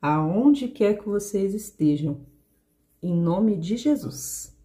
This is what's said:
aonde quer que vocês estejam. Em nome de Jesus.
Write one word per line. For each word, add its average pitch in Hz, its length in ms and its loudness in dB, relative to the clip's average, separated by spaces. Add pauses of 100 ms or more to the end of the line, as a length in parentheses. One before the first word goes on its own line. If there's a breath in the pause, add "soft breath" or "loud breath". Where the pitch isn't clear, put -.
aonde 190 680 2
quer 208 300 2
que - 100 -12
vocês 202 460 -2
estejam. 151 720 -2 (760)
Em 175 120 -2
nome 185 420 2
de 175 200 -4
Jesus. - 880 -4